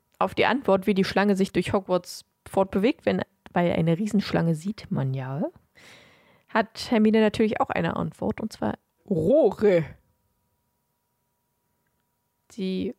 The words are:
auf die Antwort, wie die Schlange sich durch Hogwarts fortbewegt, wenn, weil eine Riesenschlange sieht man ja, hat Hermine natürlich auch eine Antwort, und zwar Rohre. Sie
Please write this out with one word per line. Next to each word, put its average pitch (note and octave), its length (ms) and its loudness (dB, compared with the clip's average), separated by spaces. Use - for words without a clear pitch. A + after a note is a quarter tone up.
auf F#3+ 160 0
die F3+ 120 2
Antwort, G3 400 0
wie G#3 80 2
die G3 100 2
Schlange G3+ 320 0
sich G3 160 -2
durch - 180 -2
Hogwarts F#3 540 -4
fortbewegt, G3 560 -2
wenn, F#3+ 160 0
weil F3 180 0
eine E3 260 0
Riesenschlange G3 580 0
sieht F3 360 -10
man C3+ 220 -2
ja, C3+ 300 -6
hat - 400 -4
Hermine A3 300 4
natürlich G#3+ 400 2
auch - 100 2
eine - 280 0
Antwort, E3+ 420 -4
und A3 140 -8
zwar - 220 -4
Rohre. G3 760 4
Sie F#3+ 500 -6